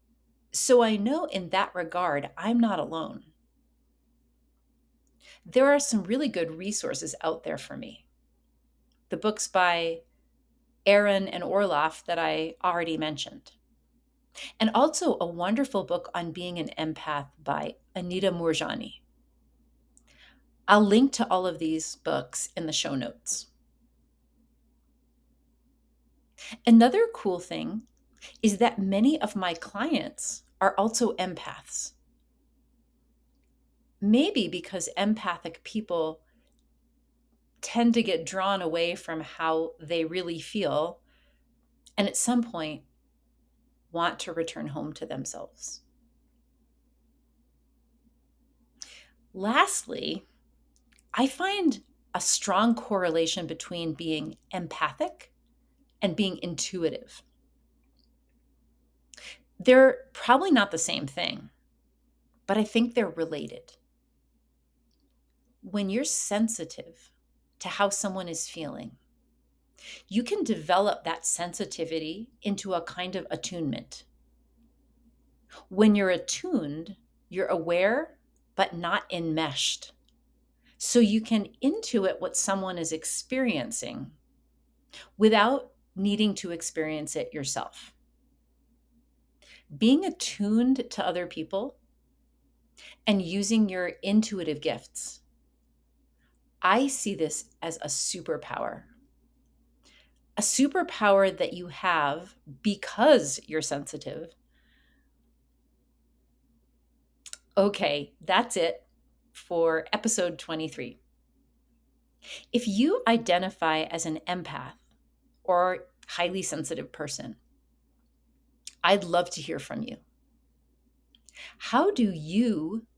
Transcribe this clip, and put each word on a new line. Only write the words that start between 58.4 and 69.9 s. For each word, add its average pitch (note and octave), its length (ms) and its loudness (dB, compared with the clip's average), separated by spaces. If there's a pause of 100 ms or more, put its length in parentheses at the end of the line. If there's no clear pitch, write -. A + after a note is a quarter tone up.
They're B3+ 400 8 (160)
probably D#4 360 4
not G#3 200 6
the E3 80 -2
same - 280 -4
thing, - 440 -6 (960)
but G3 100 2
I G#3+ 80 4
think A#3 300 0
they're G3+ 160 2
related. D#3+ 640 -8 (1900)
When G3 280 -2
you're B3 140 0
sensitive - 1080 -4 (460)
to F#3 100 -10
how G3+ 220 2
someone F#3+ 380 -4
is D#3+ 200 -8
feeling, - 440 -10 (1160)